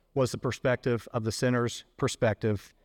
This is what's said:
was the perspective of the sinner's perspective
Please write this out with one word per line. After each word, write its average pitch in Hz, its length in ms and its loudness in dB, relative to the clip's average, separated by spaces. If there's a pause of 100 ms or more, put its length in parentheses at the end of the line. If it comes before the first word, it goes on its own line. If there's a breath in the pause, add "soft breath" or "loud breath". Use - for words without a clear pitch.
(140)
was 131 160 2
the - 80 -6
perspective 123 720 -2
of 113 120 -2
the 110 80 0
sinner's 123 520 0 (120)
perspective 110 760 0 (120)